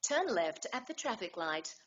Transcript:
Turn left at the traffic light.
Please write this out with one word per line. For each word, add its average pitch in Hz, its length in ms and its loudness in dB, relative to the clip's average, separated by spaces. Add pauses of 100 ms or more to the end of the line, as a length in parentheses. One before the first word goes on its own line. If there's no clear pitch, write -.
Turn 320 240 4
left 170 460 2
at 254 120 -2
the - 80 -6
traffic - 440 -4
light. 160 360 -2 (140)